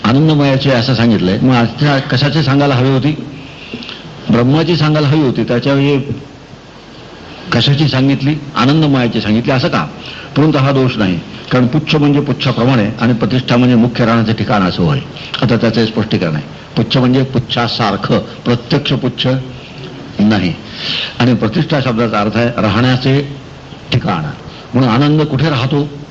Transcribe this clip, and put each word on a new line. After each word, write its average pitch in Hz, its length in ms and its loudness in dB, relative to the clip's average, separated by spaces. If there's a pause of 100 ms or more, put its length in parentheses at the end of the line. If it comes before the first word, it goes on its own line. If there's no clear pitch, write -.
आनंदमयाची 139 640 4
आहे 127 100 4
असं 127 160 0
सांगितलंय. 101 440 2
मग 131 160 4
आता 131 440 2
कशाची 143 440 0
सांगायला 139 320 2
हवी 127 140 2
होती? 135 260 2 (1120)
ब्रह्माची 147 460 4
सांगायला 151 320 2
हवी 151 120 4
होती. 117 240 2
त्याच्याऐवजी 139 540 2 (1500)
कशाची 139 360 2
सांगितली? 131 480 2 (200)
आनंदमयाची 131 680 2
सांगितली. 107 300 0
असं 131 160 2
का? 90 200 -2 (500)
परंतु 147 200 4
हा 135 140 2
दोष 131 260 2
नाही, 92 220 0 (320)
कारण 127 160 2
पुच्छ 151 280 0
म्हणजे 143 240 4
पुच्छाप्रमाणे 123 680 0 (120)
आणि 120 120 2
प्रतिष्ठा 120 440 0
म्हणजे 123 180 4
मुख्य 117 300 2
राहण्याचं 113 280 2
ठिकाण 104 280 0
असं 90 220 0
होय. 73 160 2 (420)
आता 113 160 2
त्याचं 117 240 2
हे 214 60 2
स्पष्टीकरण 90 480 -2
आहे. 73 80 -4 (320)
पुच्छ 117 220 0
म्हणजे 127 260 4
पुच्छासारखं 117 960 -2
प्रत्यक्ष - 720 -2
पुच्छ 131 340 -2 (920)
नाही. 101 340 2 (680)
आणि 123 140 4
प्रतिष्ठा 135 520 0
शब्दाचा 113 360 0
अर्थ 104 160 0
आहे 120 240 0
राहण्याचे 127 760 0 (560)
ठिकाण. 87 320 -2 (480)
म्हणून 127 160 2
आनंद 147 320 4
कुठे 147 280 0
राहतो? 143 400 0 (220)